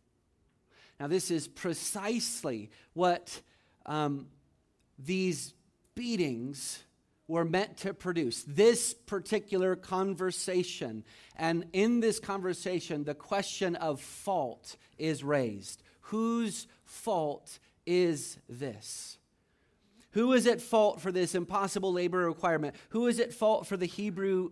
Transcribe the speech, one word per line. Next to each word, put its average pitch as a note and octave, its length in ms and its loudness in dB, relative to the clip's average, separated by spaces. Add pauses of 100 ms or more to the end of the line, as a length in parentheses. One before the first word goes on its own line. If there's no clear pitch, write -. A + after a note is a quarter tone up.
(1000)
Now, C#3+ 80 -6
this F3 240 0
is E3 160 0
precisely F#3 1200 -4 (220)
what, F3 480 0 (440)
um, D3 440 -2 (680)
these F3+ 560 -2 (420)
beatings C#3+ 880 -4 (440)
were E3 180 0
meant F#3 320 -2
to G3 160 -6
produce, E3 500 -2
this G3+ 500 4
particular F#3+ 840 0
conversation. F3+ 1300 -2 (300)
And E3 380 0
in A3+ 260 4
this A3 200 2
conversation, F3+ 840 -4
the D3 100 -4
question F#3+ 600 -2
of D3+ 260 -2
fault - 760 -6 (200)
is D#3 260 -2
raised. C3+ 600 -2 (180)
Whose A3+ 680 -2 (160)
fault - 760 -4 (260)
is E3+ 540 2 (100)
this? A#2+ 720 -10 (920)
Who A#3+ 200 6
is B3 140 8
at A#3 120 4
fault G#3+ 400 4
for F3+ 120 -4
this F3+ 240 0
impossible F#3+ 580 0
labor F3+ 320 2
requirement? D#3 500 0 (140)
Who A3+ 160 0
is A#3 140 4
at A#3 120 0
fault G#3+ 360 2
for G3+ 100 -2
the F3+ 80 0
Hebrew F#3 680 0